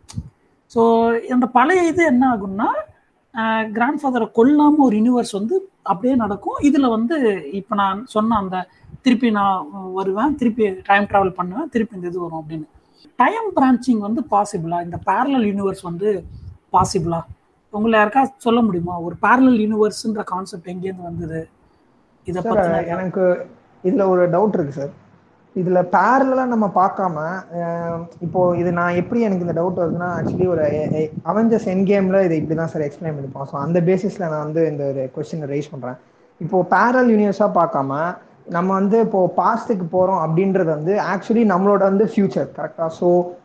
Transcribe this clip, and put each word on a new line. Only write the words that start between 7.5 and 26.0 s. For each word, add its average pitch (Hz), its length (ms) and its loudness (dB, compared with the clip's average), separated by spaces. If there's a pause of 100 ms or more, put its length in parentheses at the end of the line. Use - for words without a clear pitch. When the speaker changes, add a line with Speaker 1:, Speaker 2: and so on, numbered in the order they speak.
Speaker 1:
இப்ப 196 240 -6
நான் 202 300 -2
சொன்ன 220 300 0
அந்த 185 320 -4 (340)
திருப்பி 233 300 2
நான் 196 360 0 (260)
வருவேன், 190 420 -2
திருப்பி 220 380 0 (100)
டைம் 202 200 2
டிராவல் 196 300 0
பண்ணுவேன், 185 360 -6
திருப்பி 220 260 -4
இந்த 175 120 -10
இது 180 120 -8
வரும் 160 280 -8
அப்படின்னு. 156 200 -10 (480)
டைம் 403 400 0
பிரான்ச்சிங் 254 440 2
வந்து 208 320 -4
பாசிபிளா? 175 520 -2
இந்த 170 220 -10
பேரலல் 240 480 0
யூனிவர்ஸ் 196 280 -4
வந்து 185 420 -4 (480)
பாசிபிளா? 170 500 0 (500)
உங்களை 220 280 2
யாருக்கா 214 260 4 (120)
சொல்ல 240 240 2
முடியுமா? 175 380 -2
ஒரு 170 220 -8
பேரலல் 247 360 6
யூனிவர்ஸ்ன்ற 214 640 0
கான்செப்ட் 185 440 -8
எங்கேருந்து 180 360 -10
வந்தது? 165 460 -8 (720)
இத 180 180 -4
Speaker 2:
சார், 214 160 0
Speaker 1:
பத்தின 170 300 2
Speaker 2:
எனக்கு 180 580 0 (380)
இதுல 190 240 2
ஒரு 180 220 4
டவுட் 185 240 2
இருக்கு 156 180 -2
சார். 139 360 -10 (480)
இதுல 180 300 2
பேரலலா 254 600 2